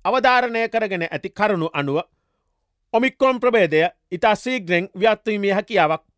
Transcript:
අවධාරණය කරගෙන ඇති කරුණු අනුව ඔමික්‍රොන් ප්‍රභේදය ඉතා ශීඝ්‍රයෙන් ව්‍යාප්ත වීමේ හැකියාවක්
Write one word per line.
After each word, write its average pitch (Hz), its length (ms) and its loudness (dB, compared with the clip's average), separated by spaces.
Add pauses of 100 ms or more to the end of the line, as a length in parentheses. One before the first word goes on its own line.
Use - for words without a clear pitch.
අවධාරණය 247 600 2
කරගෙන 214 380 -4
ඇති 165 260 -8
කරුණු 196 420 -2
අනුව 143 260 -4 (960)
ඔමික්‍රොන් 254 460 0
ප්‍රභේදය 202 420 2 (260)
ඉතා 208 280 0
ශීඝ්‍රයෙන් 190 560 -4
ව්‍යාප්ත 214 340 0
වීමේ 202 280 -2
හැකියාවක් 180 500 0 (140)